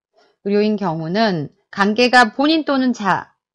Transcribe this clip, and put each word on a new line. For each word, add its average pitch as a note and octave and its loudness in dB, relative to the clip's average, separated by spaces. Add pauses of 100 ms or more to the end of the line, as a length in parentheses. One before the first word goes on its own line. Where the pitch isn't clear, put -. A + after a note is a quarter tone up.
(440)
의료인 G#3 0
경우는 F3 -2 (220)
관계가 A3+ 2
본인 D4+ 0
또는 C4 0
자, F#3+ -4 (220)